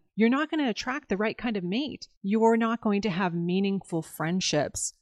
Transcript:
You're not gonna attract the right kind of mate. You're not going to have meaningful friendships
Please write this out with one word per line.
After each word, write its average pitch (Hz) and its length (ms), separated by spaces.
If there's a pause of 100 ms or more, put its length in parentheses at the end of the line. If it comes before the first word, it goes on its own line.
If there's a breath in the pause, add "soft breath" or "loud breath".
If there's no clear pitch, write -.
(160)
You're 226 140
not 285 220
gonna 294 180
attract 254 400
the 196 80
right 214 180
kind 226 220
of 180 60
mate. 214 440 (140)
You're 220 340
not 226 260
going 202 200
to 220 80
have 175 240
meaningful 180 720
friendships - 1000